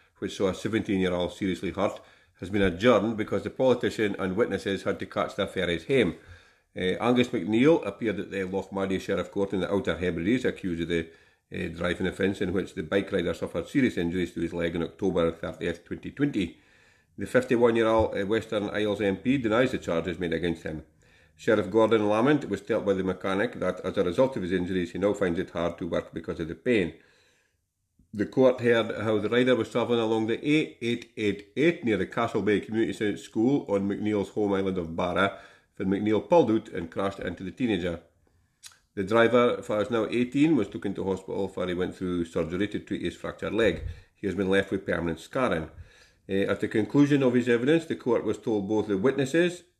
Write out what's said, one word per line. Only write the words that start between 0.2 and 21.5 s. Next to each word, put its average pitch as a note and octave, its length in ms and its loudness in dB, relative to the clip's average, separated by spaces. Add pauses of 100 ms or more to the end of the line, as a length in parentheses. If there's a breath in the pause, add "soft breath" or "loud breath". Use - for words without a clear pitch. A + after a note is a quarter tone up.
saw G2 140 0
a F2+ 60 -2
seventeen-year-old F#2 800 0
seriously F2+ 380 -4
hurt F#2+ 280 -2 (400 soft breath)
has F#2 100 -10
been G2+ 140 2
adjourned G#2 540 4
because G#2 260 -2
the G2+ 80 -6
politician A#2 640 2
and F#2 180 -2
witnesses G2 480 -2
had F#2+ 160 -2
to G2 60 -8
catch - 300 -4
their G2 120 -2
ferries E2+ 380 -2
home. A2+ 300 2 (600 soft breath)
Uh, F#2 260 -2
Angus A#2+ 260 4
MacNeil A#2 580 2
appeared G2+ 340 -4
at - 120 -8
the F#2+ 80 -6
Lochmardy F#2+ 600 -4
Sheriff F2+ 320 -4
Court G2 220 -2
in G2 60 0
the F2+ 120 -2
Outer F2+ 260 0
Hebrides, F2+ 480 0
accused F2+ 360 -4
of D#2+ 60 -4
the, E2 200 -2 (460 soft breath)
uh, F#2 220 -6
driving F2+ 320 -2
offence F#2+ 340 0
in F2+ 120 -2
which F#2+ 200 -2
the F2 100 -8
bike G2 280 -2
rider F2 220 0
suffered E2+ 340 -6
serious B2+ 300 0
injuries E2+ 360 -2
to F2 80 -6
his E2+ 120 -4
leg E2+ 220 -2
on E2+ 80 -2
October E2+ 480 0
thirtieth, E2 540 -6
twenty - 240 -10
twenty. C3 480 -2 (600 soft breath)
The G2 100 -8
fifty-one-year-old, A#2 920 4
uh, G2+ 80 -2
Western G#2 460 -2
Isles G#2 300 -2
M G2 160 2
P B2 200 2
denies A#2+ 340 2
the G2 60 -2
charges E2 400 -2
made F2 160 -2
against E2+ 300 -2
him. D#2 200 -8 (520 soft breath)
Sheriff G#2+ 360 2